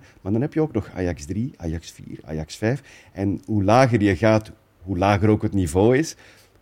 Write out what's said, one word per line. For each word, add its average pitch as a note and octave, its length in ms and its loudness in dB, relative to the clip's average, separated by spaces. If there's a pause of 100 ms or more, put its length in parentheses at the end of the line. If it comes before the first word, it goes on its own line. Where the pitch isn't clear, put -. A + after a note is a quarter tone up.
(200)
Maar F#2+ 120 -4
dan A2+ 80 0
heb D3 140 -6
je D#3+ 60 -2
ook D#3 120 -2
nog G#2 220 -6
Ajax F2 300 -6
drie, G#2 320 -6
Ajax E2 340 -8
vier, - 340 -18
Ajax D#2 320 -10
vijf. A#2+ 260 -4 (300)
En G2 340 -4
hoe G#2+ 180 -2
lager A#2 380 4
je G2+ 140 4
gaat, A2 360 2 (300)
hoe F2+ 160 -6
lager G2 300 2
ook G#2+ 140 2
het G#2 100 -4
niveau G2 460 2
is. D#3+ 180 -4 (460)